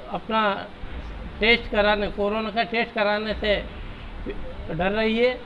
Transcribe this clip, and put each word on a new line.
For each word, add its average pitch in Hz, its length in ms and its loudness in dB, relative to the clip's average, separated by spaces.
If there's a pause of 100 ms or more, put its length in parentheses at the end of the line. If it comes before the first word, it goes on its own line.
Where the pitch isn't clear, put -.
(100)
अपना 220 300 -2 (1000)
टेस्ट 226 300 4
कराने, 208 380 4
कोरोना 214 420 0
का 233 140 0
टेस्ट 226 300 -2
कराने 208 400 2
से 208 200 2 (1160)
डर 175 220 2
रही 220 260 2
है। 247 140 6 (140)